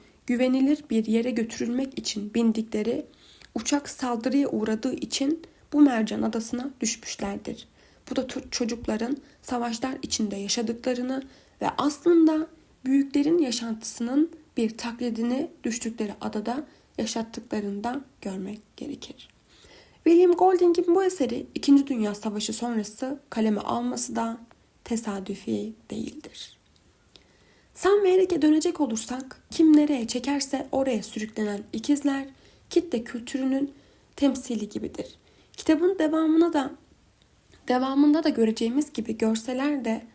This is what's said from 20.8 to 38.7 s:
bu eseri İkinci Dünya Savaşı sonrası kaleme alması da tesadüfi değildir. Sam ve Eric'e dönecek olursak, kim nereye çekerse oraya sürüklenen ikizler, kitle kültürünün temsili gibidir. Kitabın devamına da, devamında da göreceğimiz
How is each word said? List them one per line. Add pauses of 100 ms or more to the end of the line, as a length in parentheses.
bu
eseri
İkinci
Dünya
Savaşı
sonrası (100)
kaleme
alması
da (460)
tesadüfi (180)
değildir. (1160)
Sam
ve
Eric'e
dönecek
olursak,
kim
nereye
çekerse
oraya
sürüklenen (100)
ikizler, (420)
kitle
kültürünün (440)
temsili
gibidir. (380)
Kitabın
devamına
da, (960)
devamında
da
göreceğimiz